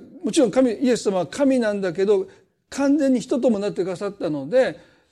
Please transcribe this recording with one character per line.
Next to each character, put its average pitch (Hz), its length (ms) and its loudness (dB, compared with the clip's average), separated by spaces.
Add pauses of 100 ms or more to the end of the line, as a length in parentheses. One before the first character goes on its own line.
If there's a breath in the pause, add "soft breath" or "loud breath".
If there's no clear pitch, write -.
(240)
も 220 80 -4
ち 330 80 0
ろ 247 80 6
ん 175 40 -2
神、 254 200 2
イ 240 180 0
エ 220 80 2
ス - 80 -8
様 190 140 0
は 170 80 -2
神 269 320 2
な 214 140 0
ん 202 80 -4
だ 180 120 -4
け 196 120 0
ど、 196 220 2 (420 loud breath)
完 277 280 0
全 269 160 2
に 240 80 0
人 277 180 -2
と 254 100 2
も 202 100 0
な 208 100 -4
っ - 20 -4
て 180 120 -4
く 185 60 -4
だ 180 60 -6
さ 202 140 -8
っ - 40 -8
た - 160 -6
の 277 200 -6
で、 240 300 0 (320 loud breath)